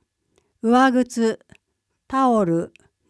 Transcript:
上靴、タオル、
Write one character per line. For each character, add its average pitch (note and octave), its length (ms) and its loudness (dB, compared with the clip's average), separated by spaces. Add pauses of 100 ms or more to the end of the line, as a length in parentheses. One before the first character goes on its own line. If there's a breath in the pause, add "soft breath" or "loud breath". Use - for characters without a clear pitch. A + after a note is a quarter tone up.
(600)
上 B3+ 300 2
靴、 A#3 480 -2 (680)
タ C4+ 220 0
オ G#3+ 140 2
ル、 E3 280 -4 (380)